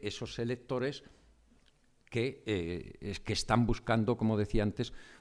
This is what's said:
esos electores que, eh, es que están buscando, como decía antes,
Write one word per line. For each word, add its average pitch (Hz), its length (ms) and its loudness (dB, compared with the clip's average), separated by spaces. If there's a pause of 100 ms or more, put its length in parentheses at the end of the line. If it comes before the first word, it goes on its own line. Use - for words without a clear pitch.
esos 107 320 -8
electores 123 680 -4 (1040)
que, 120 360 -2
eh, 87 540 -2
es 98 200 -6
que - 120 -4
están 113 340 4
buscando, 113 500 2
como 110 200 2
decía 104 260 2
antes, 104 300 0 (280)